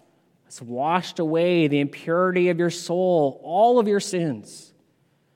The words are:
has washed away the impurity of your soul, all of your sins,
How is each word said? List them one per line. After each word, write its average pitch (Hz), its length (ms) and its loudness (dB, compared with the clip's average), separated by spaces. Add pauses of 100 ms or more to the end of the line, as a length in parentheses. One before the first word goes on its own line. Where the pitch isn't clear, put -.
(460)
has - 160 -20
washed 143 580 -4
away 165 480 2
the 143 140 2
impurity 180 680 0
of 175 100 0
your 170 120 0
soul, 170 760 -2
all 220 340 4
of 220 120 2
your 202 100 0
sins, 165 760 -6 (640)